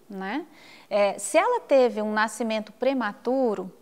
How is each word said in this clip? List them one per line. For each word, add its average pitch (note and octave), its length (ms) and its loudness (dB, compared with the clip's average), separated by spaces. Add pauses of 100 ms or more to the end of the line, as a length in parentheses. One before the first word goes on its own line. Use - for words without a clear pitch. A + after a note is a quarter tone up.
né? G#3 360 -8 (440)
É, G3+ 300 2
se - 180 0
ela A4+ 220 4
teve B3 420 2
um G#3+ 120 -4
nascimento A3 580 -2
prematuro, A#3 960 -2 (120)